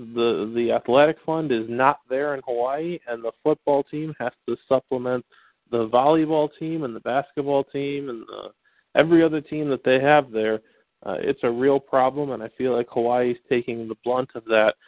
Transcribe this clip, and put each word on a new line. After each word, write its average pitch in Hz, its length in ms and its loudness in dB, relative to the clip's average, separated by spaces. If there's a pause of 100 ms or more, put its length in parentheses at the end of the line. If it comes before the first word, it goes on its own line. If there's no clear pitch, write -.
(140)
the, 113 420 0
the 120 160 0
athletic 139 540 2
fund 160 260 -2
is 113 160 -2
not 127 320 0 (100)
there 143 260 -2
in 135 120 -10
Hawaii, 139 600 -4
and 117 160 -10
the 113 80 -6 (120)
football 147 400 0
team 156 360 -8
has 123 120 -4 (160)
to 120 80 -2 (140)
supplement 127 560 -2 (460)
the 117 160 0
volleyball 151 640 2 (100)
team 160 240 -6
and 117 120 -8
the 110 40 -12
basketball 139 640 -2
team 143 460 -6
and 117 180 -10
the, 101 220 -14 (460)
every 165 280 6
other 156 180 0
team 151 280 -6
that 127 140 -2
they 131 160 4
have 139 320 4
there, 110 280 -2 (460)
uh, 95 140 -6
it's - 240 -4
a 127 60 2
real 131 300 2
problem, 135 520 0
and 110 120 -8
I 113 120 -10
feel 127 200 -2
like 120 140 -2
Hawaii's 123 480 0 (100)
taking 117 400 -4
the 110 160 -8
blunt 123 320 -2
of 113 100 -12
that. 110 280 4 (140)